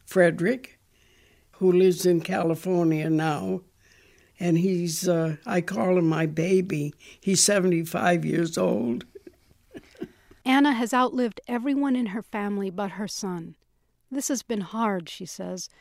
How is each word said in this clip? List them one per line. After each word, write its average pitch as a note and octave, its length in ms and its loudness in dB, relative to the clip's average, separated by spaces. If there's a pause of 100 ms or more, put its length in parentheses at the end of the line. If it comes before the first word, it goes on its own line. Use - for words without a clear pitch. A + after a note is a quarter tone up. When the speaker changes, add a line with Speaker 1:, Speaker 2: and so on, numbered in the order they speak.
Speaker 1:
Frederick, F3+ 720 2 (760)
who F#3 180 2
lives F3+ 360 4
in F3 140 4
California E3 880 0
now. D#3+ 520 -2 (760)
And F3 180 2
he's, F3 500 0
uh, D#3+ 360 0
I F3+ 160 -2
call F#3 380 0
him E3 100 4
my D#3+ 180 0
baby. D#3+ 680 0 (260)
He's F#3+ 220 2
seventy-five F3 840 2
years D#3+ 340 -2
old. G#3+ 460 0 (680)
<laughs> - 680 -18
Speaker 2:
Anna C#4 280 4
has A#3 220 -2
outlived B3 520 0
everyone C4+ 480 0
in B3 120 0
her G3+ 160 -6
family G3+ 480 -4
but F#3 220 -6
her G3 140 -6
son. F3 480 -8 (560)
"This C4 180 -6
has B3+ 140 -4
been G#3+ 200 -4
hard," G3 460 -4
she - 180 -14
says, F3+ 420 -10 (120)